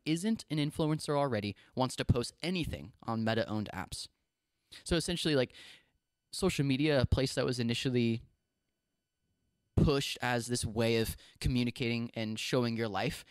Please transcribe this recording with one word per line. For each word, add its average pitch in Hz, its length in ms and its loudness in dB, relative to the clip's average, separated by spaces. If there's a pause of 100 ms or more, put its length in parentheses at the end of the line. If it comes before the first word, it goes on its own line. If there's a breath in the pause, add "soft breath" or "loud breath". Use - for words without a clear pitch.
isn't 185 440 -2
an 151 80 -2
influencer 151 600 0
already 110 380 0 (200 soft breath)
wants 127 220 0
to - 80 -4
post - 280 2 (100)
anything 151 500 -4 (100)
on 113 200 -2
Meta-owned 110 500 0
apps. - 340 -10 (760 loud breath)
So 175 120 0
essentially, 165 400 0
like, 127 160 2 (800 loud breath)
social 175 340 0
media, 139 360 2
a 117 40 4
place - 280 2
that 135 120 0
was 123 140 0
initially 117 600 2 (1500)
pushed 139 460 2
as 120 260 0
this 120 180 -2
way 113 320 2
of 113 180 0 (260 loud breath)
communicating 120 720 0
and 110 260 -4
showing 120 380 0
your 113 100 -2
life, 101 420 -4